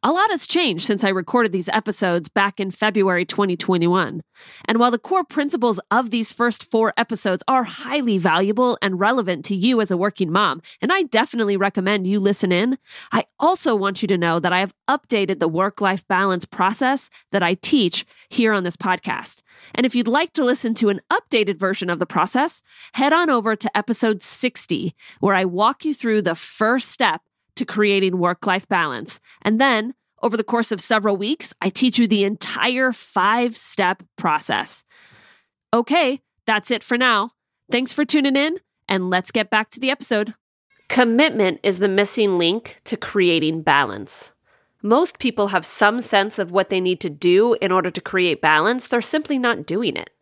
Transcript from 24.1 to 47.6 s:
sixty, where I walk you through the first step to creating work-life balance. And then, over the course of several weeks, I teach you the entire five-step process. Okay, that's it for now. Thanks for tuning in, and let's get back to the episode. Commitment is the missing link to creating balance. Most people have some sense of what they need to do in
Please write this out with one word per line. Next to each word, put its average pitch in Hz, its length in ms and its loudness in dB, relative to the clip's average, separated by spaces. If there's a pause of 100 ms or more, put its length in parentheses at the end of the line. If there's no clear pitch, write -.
sixty, - 720 -4 (240)
where 196 160 2
I 190 80 4
walk 190 400 0
you 311 100 -2
through 220 280 0
the 170 140 0
first 233 520 -2
step 185 340 0 (340)
to 254 100 -4
creating 196 520 2
work-life 180 520 -2
balance. 156 500 -2 (220)
And 220 180 0
then, 247 340 2 (280)
over 233 160 0
the 214 80 -2
course 233 260 -2
of 196 80 -4
several 208 380 0
weeks, 214 440 -4
I 190 80 2
teach 247 300 2
you 233 80 6
the 202 160 4
entire 247 680 -2
five-step 233 1080 -2 (140)
process. - 720 -2 (880)
Okay, 269 480 0 (240)
that's 214 260 -2
it 233 120 -2
for 240 140 -2
now. 233 340 0 (380)
Thanks 247 220 0
for 294 140 0
tuning 277 320 2
in, 320 220 0 (280)
and 185 220 -2
let's 180 220 -2
get 214 180 -4
back 214 220 -2
to - 100 -16
the 254 80 -2
episode. 220 460 -4 (520)
Commitment 233 760 2
is 185 160 0
the 202 100 2
missing 202 480 2
link 175 480 0
to - 100 -6
creating 165 680 0
balance. 120 680 -2 (500)
Most 240 380 2
people 226 300 -2
have 185 160 -2
some 220 340 2
sense 208 400 0
of 175 120 -4
what 190 180 0
they 190 100 0
need 185 220 -2
to 175 80 -6
do 180 460 4
in 185 180 -2